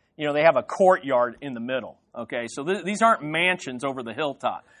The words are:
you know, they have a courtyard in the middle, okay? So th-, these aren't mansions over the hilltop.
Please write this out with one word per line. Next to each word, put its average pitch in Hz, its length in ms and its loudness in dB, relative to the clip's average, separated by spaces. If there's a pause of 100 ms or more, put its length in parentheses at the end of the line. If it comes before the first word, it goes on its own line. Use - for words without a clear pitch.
(160)
you 151 100 -6
know, 147 60 0
they 147 120 2
have 160 120 8
a 120 80 0
courtyard 135 800 2
in 139 120 -8
the 117 60 -8
middle, 120 380 -6 (200)
okay? 120 300 -8
So 139 160 -10
th-, 175 220 -4
these 196 160 -4
aren't 226 200 4
mansions 156 640 -2
over 135 180 -2
the 113 120 -8
hilltop. 131 520 -4 (160)